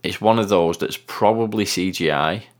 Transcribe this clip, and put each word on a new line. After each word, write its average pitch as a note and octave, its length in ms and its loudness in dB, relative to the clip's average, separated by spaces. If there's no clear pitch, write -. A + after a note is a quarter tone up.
it's F2 180 -6
one A2+ 180 4
of G2+ 120 0
those E2+ 260 4
that's - 300 -6
probably A2 580 0
C F#2 280 -2
G D#2+ 200 0
I D#2 320 -2